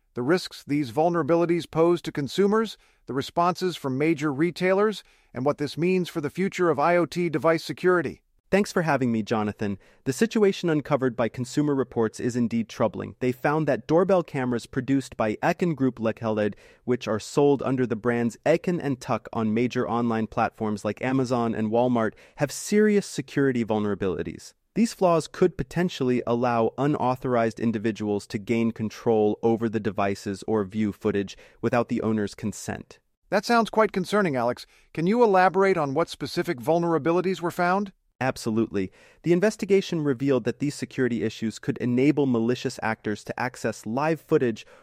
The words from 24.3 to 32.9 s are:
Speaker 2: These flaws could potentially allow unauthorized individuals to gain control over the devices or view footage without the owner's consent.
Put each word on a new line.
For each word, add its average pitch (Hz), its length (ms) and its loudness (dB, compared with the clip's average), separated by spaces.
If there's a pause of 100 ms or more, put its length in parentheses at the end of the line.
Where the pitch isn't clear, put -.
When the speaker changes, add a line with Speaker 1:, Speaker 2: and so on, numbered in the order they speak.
Speaker 2:
These 226 200 0
flaws 170 340 2
could - 280 0
potentially 131 720 -2
allow 120 500 2
unauthorized 127 840 0
individuals 107 680 -2
to 113 100 -6
gain 113 340 0
control 107 720 0
over 113 240 2
the 110 100 -2
devices 101 720 -4
or 107 160 2
view 104 260 -2
footage 98 480 -2 (240)
without 117 260 0
the 120 140 -4
owner's 107 320 -2
consent. - 640 -10 (300)